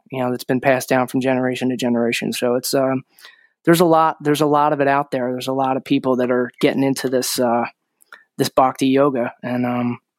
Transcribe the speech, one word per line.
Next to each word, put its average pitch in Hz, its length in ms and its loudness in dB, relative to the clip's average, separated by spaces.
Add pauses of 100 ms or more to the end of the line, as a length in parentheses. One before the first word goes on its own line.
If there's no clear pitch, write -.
(100)
you 131 120 -4
know, 123 80 -2
that's 123 140 -6
been 131 160 0
passed 131 280 0
down 127 200 2
from 131 120 -4
generation 127 500 -2
to 127 60 -4
generation. 117 560 -2
So 123 220 -2
it's, 123 200 -4
um, 131 280 0 (640)
there's 170 160 6
a 185 40 4
lot, 160 380 4
there's 147 180 2
a 151 60 2
lot 147 260 2
of 143 80 0
it 139 80 2
out 143 220 0
there. 127 220 -2
There's 127 160 -8
a 131 40 -2
lot 131 240 -2
of 127 80 -8
people 131 320 0
that 123 140 0
are 123 200 0 (100)
getting 135 220 2
into 135 260 -2
this, 127 320 -2
uh, 120 240 0 (760)
this 135 100 0
bhakti 135 400 0
yoga, 131 440 2 (100)
and, 123 240 -4
um, 120 320 -4 (200)